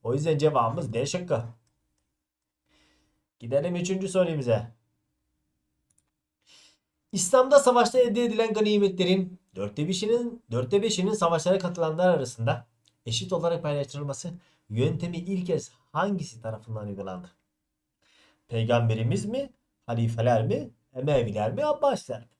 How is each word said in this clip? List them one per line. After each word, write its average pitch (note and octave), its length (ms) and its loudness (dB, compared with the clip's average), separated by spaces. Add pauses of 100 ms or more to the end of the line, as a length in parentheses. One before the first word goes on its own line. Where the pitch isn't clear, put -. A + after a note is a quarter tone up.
O A2+ 100 -2
yüzden D3+ 240 0
cevabımız C3 560 0
D A#2 120 0
şıkkı. E3+ 380 -4 (2000)
Gidelim D3 360 -2
üçüncü F#3 340 -2
sorumuza. C#3+ 640 0 (2500)
İslam'da C4 480 6
savaşta B3 400 4
elde A#3+ 240 4
edilen A3 300 0
ganimetlerin G3 840 2 (160)
dörtte G#2 320 -4
beşinin, A3+ 640 -2
dörtte B2+ 300 0
beşinin G#3 320 0
savaşlara F3+ 460 2
katılanlar F3 500 0
arasında B2+ 580 -2 (380)
eşit F3 280 -4
olarak E3 300 -2
paylaştırılması C#3+ 720 -6 (360)
yöntemi E3 480 -2
ilk F3+ 300 -4
kez - 240 -2 (200)
hangisi E3 500 -4
tarafından A2 460 -8
uygulandı? F#2+ 440 -10 (1160)
Peygamberimiz A#2 760 2
mi? C4 280 -4 (320)
Halifeler A#2 600 2
mi? B3 240 -2 (240)
Emeviler B2 600 0
mi? C#4 120 -2
Abbasiler C#4 540 -2
mi? A#2 100 -20 (100)